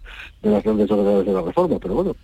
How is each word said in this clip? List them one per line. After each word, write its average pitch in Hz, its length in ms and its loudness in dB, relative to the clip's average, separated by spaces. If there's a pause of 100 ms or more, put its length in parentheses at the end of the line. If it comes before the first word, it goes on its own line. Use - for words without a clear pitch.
(440)
de 107 80 2
las 101 100 2
grandes 104 280 0
novedades 101 380 2
de 101 40 0
la 92 100 0
reforma, 113 380 0
pero 92 140 -6
bueno. 170 300 -2